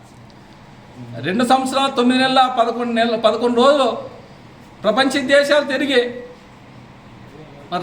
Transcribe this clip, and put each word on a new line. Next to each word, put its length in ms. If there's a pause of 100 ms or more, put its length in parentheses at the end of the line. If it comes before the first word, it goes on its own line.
(1300)
రెండు 240
సంవత్సరాలు, 480
తొమ్మిది 240
నెలల, 180 (200)
పదకొండు 400
నెలలు, 260
పదకొండు 360
రోజులు 260 (920)
ప్రపంచ 380 (100)
దేశాలు 400
తిరిగి, 300 (1700)
మన 140